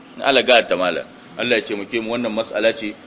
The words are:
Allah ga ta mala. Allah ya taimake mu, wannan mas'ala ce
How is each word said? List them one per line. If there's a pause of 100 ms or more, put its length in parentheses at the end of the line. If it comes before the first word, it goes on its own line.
(200)
Allah
ga
ta
mala. (320)
Allah
ya
taimake
mu,
wannan
mas'ala
ce (120)